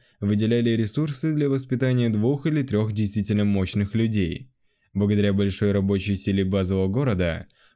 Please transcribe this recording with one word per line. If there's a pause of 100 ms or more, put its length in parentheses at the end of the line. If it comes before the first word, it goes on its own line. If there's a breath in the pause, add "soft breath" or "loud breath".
(200 soft breath)
выделяли
ресурсы
для
воспитания
двух
или
трех
действительно
мощных
людей. (420)
Благодаря
большой
рабочей
силе
базового
города, (280 soft breath)